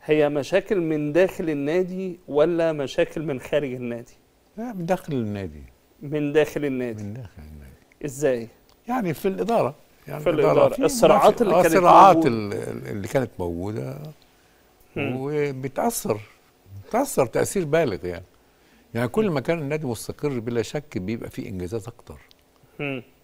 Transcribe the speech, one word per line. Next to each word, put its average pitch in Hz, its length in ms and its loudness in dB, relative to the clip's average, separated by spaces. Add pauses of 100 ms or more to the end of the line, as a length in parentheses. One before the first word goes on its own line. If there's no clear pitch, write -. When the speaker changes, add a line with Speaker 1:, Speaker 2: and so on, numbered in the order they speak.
Speaker 1:
هي 151 260 4
مشاكل 175 520 -2
من 151 320 -2
داخل 180 360 2
النادي 180 760 -2
ولا 165 440 2
مشاكل 147 500 -2
من 143 180 -4
خارج 143 340 -2
النادي؟ 120 400 -10 (440)
Speaker 2:
لا، 233 160 -10
من 180 120 -8
داخل 180 280 -4
النادي. 101 500 -6 (380)
Speaker 1:
من 147 320 -4
داخل 151 320 0
النادي. 123 380 -6
Speaker 2:
من 104 100 -10
داخل 117 280 -16
النادي. 76 640 -20
Speaker 1:
إزاي؟ 139 420 -2 (400)
Speaker 2:
يعني 226 260 -2
في - 140 -4
الإدارة. 185 480 0 (320)
يعني 147 160 -10
Speaker 1:
في 165 60 2
Speaker 2:
الإدارة 156 220 2
Speaker 1:
الإدارة. 139 220 6
Speaker 2:
في، 262 120 -2
Speaker 1:
الصراعات 214 460 6
Speaker 2:
ما 208 60 2
في، - 40 2
Speaker 1:
اللي 196 140 2
Speaker 2:
آه، 180 60 6
Speaker 1:
كانت 170 140 6
Speaker 2:
الصراعات 175 400 10
Speaker 1:
موجودة. 160 200 4
Speaker 2:
ال-، 104 180 -4
ال-، - 340 -8
اللي 101 200 -8
كانت 131 320 -2
موجودة 104 580 -6 (1000)
Speaker 1:
مم. 139 240 -4
Speaker 2:
وبتأثر، 143 1000 -4 (680)
بتأثر 240 380 0
تأثير 156 400 -2
بالغ 139 400 0
يعني. 87 200 -8 (680)
يعني 120 140 -2
كل 214 200 0
Speaker 1:
مم. 175 60 -2
Speaker 2:
ما 143 60 0
كان 165 200 -4
النادي 151 280 -6
مستقر 123 520 -6
بلا 117 220 -4
شك - 360 -8
بيبقى 104 320 -8
فيه - 200 -12
إنجازات 95 380 -8
أكتر. - 320 -20 (600)
Speaker 1:
مم. 139 240 -8 (200)